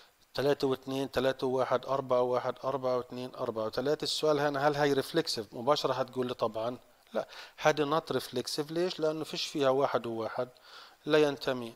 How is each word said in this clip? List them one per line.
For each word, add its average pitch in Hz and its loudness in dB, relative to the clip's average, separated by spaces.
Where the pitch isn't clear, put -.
ثلاثة 139 2
واثنين، 135 -2
ثلاثة 131 0
وواحد، 127 2
أربعة 131 2
وواحد، 123 0
أربعة 127 0
واثنين، 127 -6
أربعة 110 -4
وثلاثة. 139 -2
السؤال 147 2
هنا، 143 2
هل 147 2
هاي 147 4
ريفلكسيف؟ 131 0
مباشرة 139 2
هتقول 127 -2
لي 123 -4
طبعًا 113 -2
لا، 110 -2
هذه 151 2
not - -4
reflexive. 143 -4
ليش؟ 170 -2
لأنه 156 -2
فيش - -6
فيها 139 2
واحد 131 2
وواحد 117 -4
لا 151 6
ينتمي، 135 0